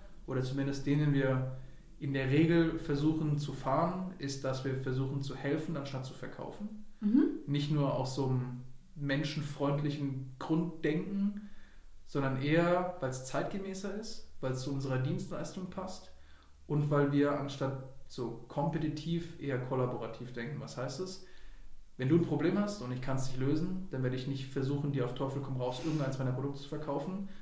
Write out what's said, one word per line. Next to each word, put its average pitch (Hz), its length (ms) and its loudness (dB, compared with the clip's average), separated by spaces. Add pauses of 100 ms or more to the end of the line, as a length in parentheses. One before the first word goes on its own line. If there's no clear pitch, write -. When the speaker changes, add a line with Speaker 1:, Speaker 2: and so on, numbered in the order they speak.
(280)
Speaker 1:
oder 127 160 0
zumindest 139 420 0
den, 143 140 6
den 147 160 6
wir 131 420 2 (420)
in 135 140 -2
der 135 160 2
Regel 165 480 6
versuchen 151 640 2
zu 139 120 -2
fahren, 170 680 0
ist, 139 240 -4
dass 131 200 0
wir 131 140 0
versuchen 131 460 0
zu 131 120 -6
helfen, 156 400 -2
anstatt 131 300 -4
zu - 80 -10
verkaufen. - 720 -8 (160)
Speaker 2:
Mhm. 226 220 6 (240)
Speaker 1:
Nicht 143 240 2
nur 143 240 4
aus 127 180 0
so 135 140 2
einem 127 340 0 (340)
menschenfreundlichen 143 1400 0
Grunddenken, 185 1120 0 (560)
sondern 131 380 0
eher, 170 560 4
weil's - 260 -2
zeitgemäßer 190 680 -4
ist, - 340 -8 (120)
weil's 127 200 -2
zu 147 100 -4
unserer 131 280 0
Dienstleistung 175 720 -2
passt - 400 -8 (560)
und 147 240 2
weil 143 200 6
wir 143 280 4
anstatt 139 420 -4 (260)
so 120 420 -6
kompetitiv 160 920 -2
eher 135 160 -2
kollaborativ 123 720 -2
denken. 120 280 -4
Was - 180 -8
heißt 127 220 -4
es? 185 260 -6 (720)
Wenn 127 120 2
du 165 80 10
ein 170 80 6
Problem 170 340 4
hast 202 220 0
und 123 100 -4
ich 127 100 -4
kann's 127 280 2
nicht 127 100 2
lösen, 156 500 2
dann 131 140 0
werde 127 120 2
ich 127 120 -4
nicht 135 240 -4
versuchen, 143 400 0
dir 131 140 2
auf 117 100 -4
Teufel 135 260 -2
komm 131 160 -4
raus 127 260 -2
irgendeins 147 360 0
meiner 127 140 0
Produkte 139 260 -2
zu - 80 -10
verkaufen, 156 600 -4 (120)